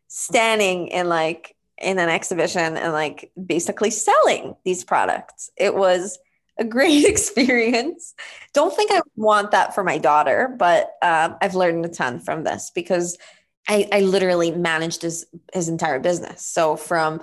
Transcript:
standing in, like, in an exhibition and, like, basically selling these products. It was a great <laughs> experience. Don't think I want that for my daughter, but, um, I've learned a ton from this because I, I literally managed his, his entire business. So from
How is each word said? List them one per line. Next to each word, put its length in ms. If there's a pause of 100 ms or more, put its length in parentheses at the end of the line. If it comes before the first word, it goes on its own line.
standing 800
in, 220
like, 480 (260)
in 160
an 100
exhibition 680
and, 160
like, 400 (120)
basically 460
selling 640 (100)
these 200
products. 720
It 180
was 460 (400)
a 40
great 400
<laughs> 100
experience. 1000 (380)
Don't 220
think 160
I 100 (140)
want 380
that 240
for 80
my 140
daughter, 600
but, 440
um, 380
I've 140
learned 300
a 40
ton 300
from 240
this 320
because 420 (520)
I, 240
I 80
literally 500
managed 520
his, 220 (280)
his 160
entire 320
business. 440
So 300
from 480